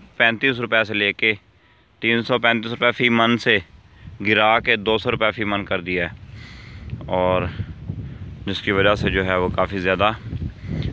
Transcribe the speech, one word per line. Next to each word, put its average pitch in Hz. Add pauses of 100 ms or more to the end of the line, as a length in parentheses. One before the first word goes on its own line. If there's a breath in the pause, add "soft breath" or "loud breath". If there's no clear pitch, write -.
(180)
پینتیس 117
روپے 113
سے 104
لے 101
کے، 110 (680 soft breath)
تین 117
سو 120
پینتیس 113
روپے 120
فی 120
من 117
سے 110 (720 loud breath)
گرا 107
کے 117
دو 110
سو 120
روپے 110
فی 110
من 101
کر 92
دیا 87
ہے، - (920 loud breath)
اور 92 (1040 loud breath)
جس 98
کی 101
وجہ -
سے 101
جو 92
ہے 92
وہ 90
کافی 92
زیادہ 92 (800 loud breath)